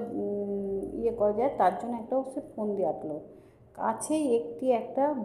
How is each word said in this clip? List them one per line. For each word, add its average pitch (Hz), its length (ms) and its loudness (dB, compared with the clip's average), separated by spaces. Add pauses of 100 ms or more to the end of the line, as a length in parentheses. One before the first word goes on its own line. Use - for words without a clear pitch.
(120)
উম, 202 680 -2 (120)
ইয়ে 226 200 0
করা 208 200 4
যায়, 240 260 2
তার 185 140 6 (100)
জন্য 233 140 -4
একটা 254 260 0 (120)
সে 294 60 -4 (160)
ফন্দি 202 280 0
আঁটল। 156 340 -2 (560)
কাছেই 247 640 0
একটি 254 340 0
একটা 269 440 2 (100)